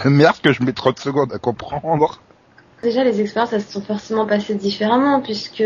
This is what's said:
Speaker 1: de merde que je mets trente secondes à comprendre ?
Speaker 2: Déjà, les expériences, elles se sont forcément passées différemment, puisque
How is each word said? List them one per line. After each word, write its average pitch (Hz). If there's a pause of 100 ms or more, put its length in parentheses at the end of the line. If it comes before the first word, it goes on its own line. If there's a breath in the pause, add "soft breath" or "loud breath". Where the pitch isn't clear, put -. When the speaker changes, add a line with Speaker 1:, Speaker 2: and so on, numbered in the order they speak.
Speaker 1:
de 139
merde 147
que 143
je 120
mets 127
trente -
secondes 139
à 104
comprendre ? 147 (600)
Speaker 2:
Déjà, 240
les 220
expériences, 226
elles 208
se -
sont 202
forcément 214
passées 208
différemment, 233
puisque 220